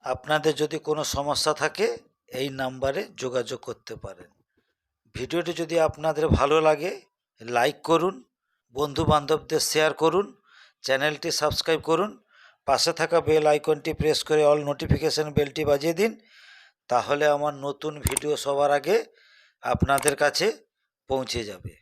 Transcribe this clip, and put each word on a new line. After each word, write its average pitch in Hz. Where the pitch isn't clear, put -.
আপনাদের 147
যদি 147
কোনো 151
সমস্যা 143
থাকে, 190
এই 131
নাম্বারে 135
যোগাযোগ 123
করতে -
পারেন। 92
ভিডিওটি 160
যদি 160
আপনাদের 156
ভালো 143
লাগে, 156
লাইক 120
করুন, 165
বন্ধু-বান্ধবদের 151
শেয়ার 156
করুন, 175
চ্যানেলটি 143
সাবস্ক্রাইব 156
করুন, 170
পাশে 139
থাকা 165
বেল 156
আইকনটি 151
প্রেস 147
করে 151
all 147
নোটিফিকেশন 147
বেলটি 147
বাজিয়ে 147
দিন। 214
তাহলে 127
আমার 147
নতুন 143
ভিডিও 139
সবার 143
আগে 147
আপনাদের 139
কাছে 151
পৌঁছে 123
যাবে। 90